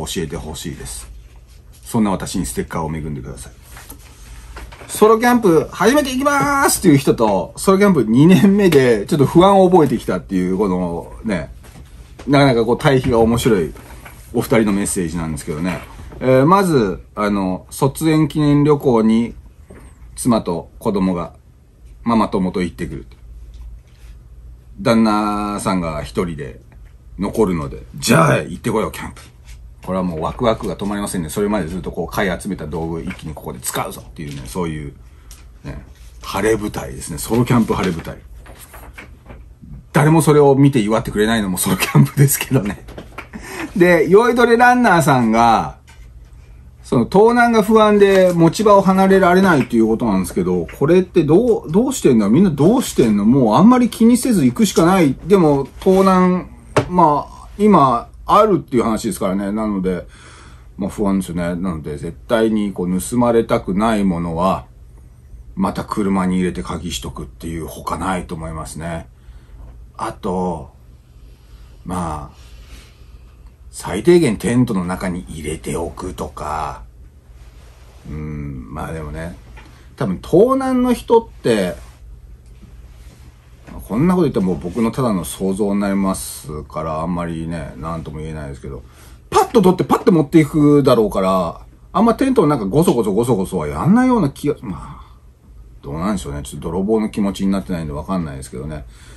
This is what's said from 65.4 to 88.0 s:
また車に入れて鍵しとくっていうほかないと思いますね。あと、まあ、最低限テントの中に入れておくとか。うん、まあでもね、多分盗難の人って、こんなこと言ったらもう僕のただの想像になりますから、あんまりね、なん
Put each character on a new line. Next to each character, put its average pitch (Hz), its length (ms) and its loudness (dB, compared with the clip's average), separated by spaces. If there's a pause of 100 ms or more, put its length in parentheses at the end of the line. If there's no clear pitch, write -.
ま 98 180 -4
た - 120 -8
車 98 400 -4
に 92 120 -2
入 90 80 -2
れ 90 60 -2
て 87 120 -10
鍵 85 280 -10
し 76 80 -10
と 80 120 -12
く 80 120 -12
っ - 40 -12
て - 180 -18
い 82 140 -8
う 78 80 -10
ほ 78 160 -16
か - 160 -8
な 92 180 -6
い 87 80 -10
と - 80 -14
思 80 140 -10
い 80 60 -10
ま 78 120 -12
す - 120 -16
ね。 165 300 -10 (920)
あ - 160 -8
と、 90 580 -6 (1120)
ま 82 480 -8
あ、 - 140 -20 (1200)
最 85 320 -8
低 175 160 4
限 123 200 2
テ 120 180 -4
ン 123 100 2
ト 113 80 -4
の 92 120 -4
中 92 220 -6
に 90 120 -6 (100)
入 78 140 -14
れ 76 160 -8
て 73 180 -8
お 80 140 -8
く - 240 -12
と 78 140 -10
か。 76 520 -10 (1300)
う - 20 -14
ん、 73 600 -10
ま 71 140 -10
あ 73 40 -12
で 80 120 -10
も 76 80 -12
ね、 82 260 -12 (580)
多 - 120 -4
分 180 120 -4
盗 240 360 4
難 262 260 0
の 247 120 2
人 226 280 2
っ - 80 -18
て、 98 460 -2 (2000)
こ 98 100 -6
ん 151 100 2
な 185 80 2
こ 185 60 2
と - 20 2
言 135 80 0
っ - 20 -12
た 117 60 -2
ら 92 80 0
も 92 60 -2
う 78 60 -4
僕 87 220 -6
の 113 80 0
た 127 140 -4
だ 120 100 -2
の 90 100 -4
想 95 300 -6
像 101 220 -2
に 101 40 -2
な 101 100 -2
り 98 60 -2
ま 95 200 -2
す - 480 -12
か 76 180 -10
ら、 80 200 -6
あ 85 40 -6
ん 90 80 -4
ま 87 140 -6
り 82 200 -8
ね、 82 300 -10
な 80 180 -10
ん 80 80 -10